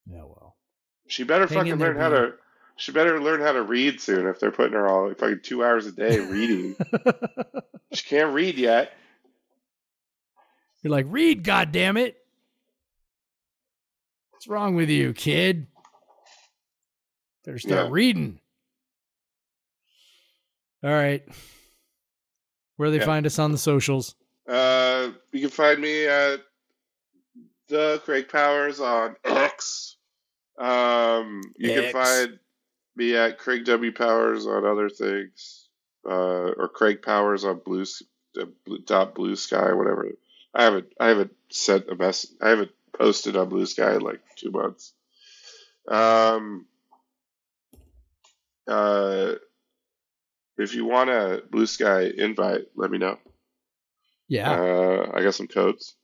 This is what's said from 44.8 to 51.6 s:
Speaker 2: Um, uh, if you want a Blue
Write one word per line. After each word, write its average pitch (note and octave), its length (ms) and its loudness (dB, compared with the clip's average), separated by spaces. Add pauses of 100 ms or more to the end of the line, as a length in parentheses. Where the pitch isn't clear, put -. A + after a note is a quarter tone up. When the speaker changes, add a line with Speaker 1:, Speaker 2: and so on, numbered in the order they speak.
Speaker 2:
Um, A2+ 800 2 (2000)
uh, G2+ 680 0 (1200)
if G#2 160 -4
you A#2 120 -6
want B2+ 240 2
a G2+ 420 -2
Blue A2+ 160 2